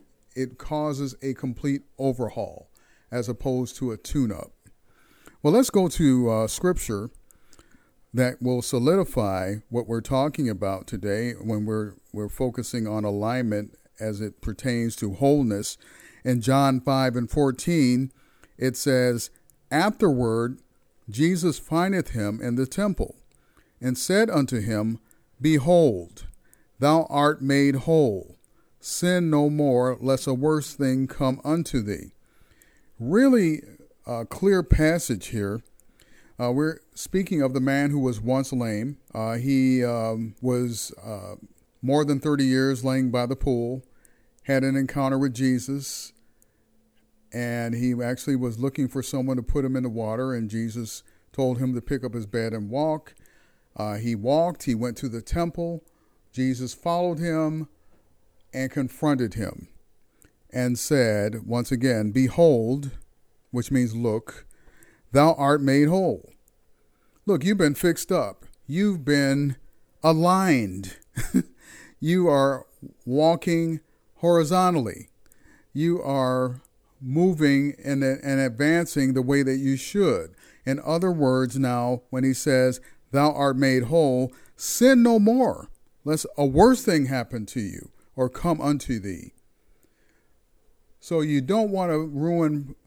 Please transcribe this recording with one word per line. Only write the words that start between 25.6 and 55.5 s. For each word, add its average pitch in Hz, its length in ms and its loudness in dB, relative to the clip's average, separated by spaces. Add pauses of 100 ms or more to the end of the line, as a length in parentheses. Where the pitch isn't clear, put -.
thou 156 320 4
art 147 320 2
made 139 320 2
whole. 135 640 0 (400)
Sin 175 500 0
no 147 220 2
more, 127 500 2
lest 131 240 0
a 135 80 -2
worse 147 400 0
thing 131 320 0
come 131 400 -2
unto 151 340 -2
thee." 101 300 -8 (880)
Really, 190 640 4 (420)
a 117 180 -6
clear 185 400 2
passage 156 680 2
here. 104 320 -4 (800)
Uh, 123 120 -2
we're 151 260 0 (160)
speaking 185 480 -2
of 135 120 0
the 139 60 -2
man 139 300 2
who 143 100 0
was 123 220 -2
once 131 320 -2
lame. 120 440 -4 (160)
Uh, 113 200 -4
he, 131 500 2
um, 113 580 -2
was, 123 520 -2 (100)
uh, 98 320 -12 (460)
more 143 240 2
than 143 160 0
thirty 143 240 0
years 131 400 2
laying 131 240 0
by 123 160 0
the 127 100 -4
pool, 123 480 -2 (600)
had 135 200 0
an 135 140 0
encounter 135 400 0
with 135 160 0
Jesus, 131 800 -4 (1200)
and 120 400 -4
he 123 280 0
actually 127 360 -2
was 120 220 -4
looking 135 280 -2
for 131 140 -6
someone 131 360 -4
to 120 60 -4
put 135 220 0
him 131 100 -2
in 127 80 -2
the 123 60 -4
water, 113 440 -4
and 113 160 -4
Jesus 113 540 -8 (300)
told 127 240 -2
him 131 160 -2
to 120 80 -4
pick 131 240 -6
up 110 80 -8
his 113 140 -8
bed 113 260 -4
and 104 160 -8
walk. 156 460 -4 (600)
Uh, 107 200 -6
he 117 200 -2
walked, 135 480 0
he 117 120 0
went 117 220 -4
to 135 120 -8
the 113 120 -10
temple. 170 600 -4 (480)